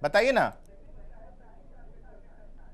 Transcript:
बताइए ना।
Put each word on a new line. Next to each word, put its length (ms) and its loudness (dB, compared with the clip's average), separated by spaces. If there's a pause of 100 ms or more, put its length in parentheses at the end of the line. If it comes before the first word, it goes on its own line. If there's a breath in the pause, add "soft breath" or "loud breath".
बताइए 300 6
ना। 200 4 (2250)